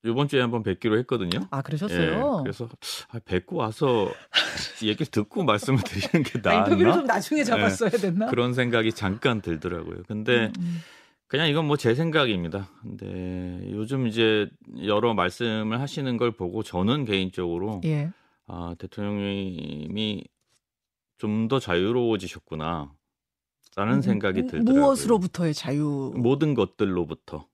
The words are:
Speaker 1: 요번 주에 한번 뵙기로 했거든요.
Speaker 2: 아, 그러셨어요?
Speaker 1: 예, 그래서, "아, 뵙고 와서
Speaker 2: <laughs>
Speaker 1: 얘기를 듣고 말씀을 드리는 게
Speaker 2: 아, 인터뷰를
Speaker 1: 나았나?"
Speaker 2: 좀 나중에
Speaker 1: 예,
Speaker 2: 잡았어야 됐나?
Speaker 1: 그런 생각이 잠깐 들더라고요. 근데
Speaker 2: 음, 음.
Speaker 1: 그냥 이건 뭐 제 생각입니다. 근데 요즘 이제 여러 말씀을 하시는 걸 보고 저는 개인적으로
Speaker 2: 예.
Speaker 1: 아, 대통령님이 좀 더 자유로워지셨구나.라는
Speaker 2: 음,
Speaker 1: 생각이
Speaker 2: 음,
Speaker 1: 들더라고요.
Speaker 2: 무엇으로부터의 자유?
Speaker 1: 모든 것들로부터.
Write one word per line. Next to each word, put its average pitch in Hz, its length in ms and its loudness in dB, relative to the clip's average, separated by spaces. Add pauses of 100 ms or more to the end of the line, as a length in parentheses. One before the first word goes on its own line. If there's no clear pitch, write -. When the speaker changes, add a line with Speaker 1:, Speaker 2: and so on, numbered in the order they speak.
Speaker 1:
요번 120 220 2
주에 139 140 4
한번 117 220 0
뵙기로 107 360 2
했거든요. 104 520 -2
Speaker 2:
아, 135 100 -4
그러셨어요? 175 760 0
Speaker 1:
예, 139 40 -4
그래서, 117 240 -6 (420)
"아, 120 100 -8
뵙고 - 380 -4
와서 113 540 0 (200)
Speaker 2:
<laughs> - 520 -4
Speaker 1:
얘기를 107 220 0
듣고 107 380 -2
말씀을 123 380 4
드리는 139 420 0
게 - 260 -4
Speaker 2:
아, 85 60 6
인터뷰를 95 300 6
Speaker 1:
나았나?" - 120 6
Speaker 2:
좀 302 80 0
나중에 240 360 0
Speaker 1:
예, - 40 2
Speaker 2:
잡았어야 208 460 2
됐나? 202 360 0
Speaker 1:
그런 120 260 2
생각이 120 400 2
잠깐 104 480 0
들더라고요. 85 680 -6
근데 113 400 2
Speaker 2:
음, - 120 -6
음. 170 180 -4 (500)
Speaker 1:
그냥 160 200 0
이건 151 200 2
뭐 147 100 2
제 120 180 4
생각입니다. 110 760 0 (120)
근데 92 800 -8 (100)
요즘 120 340 -4
이제 110 440 4 (340)
여러 107 300 2
말씀을 110 680 -2
하시는 135 380 -4
걸 117 140 2
보고 101 320 -6
저는 117 420 0
개인적으로 92 800 -2
Speaker 2:
예. 156 260 -2 (340)
Speaker 1:
아, 87 320 -10
대통령님이 98 1500 -6 (920)
좀 110 300 0
더 131 120 2
자유로워지셨구나.라는 90 1300 -2 (1040)
Speaker 2:
음, 139 60 2
Speaker 1:
생각이 120 400 0
Speaker 2:
음, 262 60 -2
Speaker 1:
들더라고요. 262 340 4
Speaker 2:
무엇으로부터의 190 720 2
자유? 143 640 -2
Speaker 1:
모든 139 380 2
것들로부터. 90 1000 -2